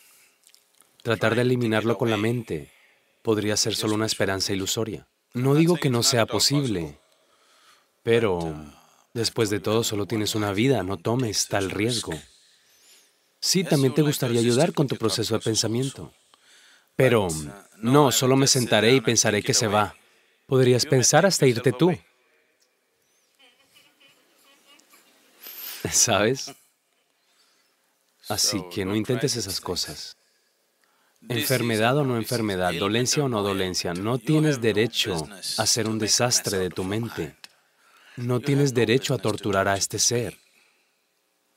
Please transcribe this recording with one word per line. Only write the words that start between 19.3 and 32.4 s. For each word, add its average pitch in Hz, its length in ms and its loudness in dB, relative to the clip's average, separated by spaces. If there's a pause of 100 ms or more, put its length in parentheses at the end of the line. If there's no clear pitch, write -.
que 123 120 0
se 113 140 2
va". 104 260 0 (520)
Podrías 123 400 4
pensar 139 380 4
hasta 175 220 2
irte 123 260 2
tú. 160 240 2 (4000)
¿Sabes? 113 600 2 (1800)
Así 104 320 -2 (120)
que 98 120 -4
no 98 120 -2
intentes 117 400 -2
esas 98 240 -6
cosas. - 560 -8 (1120)
Enfermedad 120 720 0
o 147 60 0
no 123 120 0
enfermedad, 104 580 -2